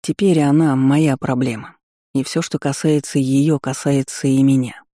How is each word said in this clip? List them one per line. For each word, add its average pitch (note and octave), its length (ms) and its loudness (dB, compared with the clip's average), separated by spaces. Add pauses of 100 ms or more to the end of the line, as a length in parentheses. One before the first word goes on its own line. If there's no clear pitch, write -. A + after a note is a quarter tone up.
Теперь F3 380 0
она D3 360 2
моя C#3 420 2
проблема, B2+ 580 -4 (380)
и C3+ 100 -2
всё, - 180 -4
что - 160 -6
касается D3 640 -2
её, C#3 400 2
касается C3+ 680 -4
и C3+ 140 2
меня. C3+ 400 2 (140)